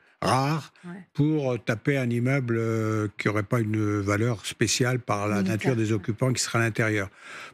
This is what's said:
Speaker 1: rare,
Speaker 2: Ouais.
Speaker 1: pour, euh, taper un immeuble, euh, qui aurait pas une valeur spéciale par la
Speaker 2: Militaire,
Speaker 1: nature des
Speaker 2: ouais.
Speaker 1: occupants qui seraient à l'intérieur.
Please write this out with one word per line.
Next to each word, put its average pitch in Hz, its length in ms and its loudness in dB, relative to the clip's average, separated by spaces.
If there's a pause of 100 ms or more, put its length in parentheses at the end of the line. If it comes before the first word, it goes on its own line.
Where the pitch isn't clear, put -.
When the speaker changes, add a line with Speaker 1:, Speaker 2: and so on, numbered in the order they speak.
(220)
Speaker 1:
rare, 135 500 0 (140)
Speaker 2:
Ouais. 175 60 -12 (220)
Speaker 1:
pour, 147 380 2
euh, 120 60 -2
taper 127 400 0
un 123 120 0
immeuble, 120 480 0
euh, 110 600 0
qui - 100 -4
aurait 104 160 0
pas 123 160 0
une 107 400 0
valeur 104 460 0
spéciale 123 540 0
par 104 280 -2
la 104 100 0
Speaker 2:
Militaire, 98 200 2
Speaker 1:
nature 127 180 0
des 113 140 0
Speaker 2:
ouais. 113 40 2
Speaker 1:
occupants 113 380 0
qui 117 100 -2
seraient - 180 -2
à - 20 2
l'intérieur. 107 480 0 (440)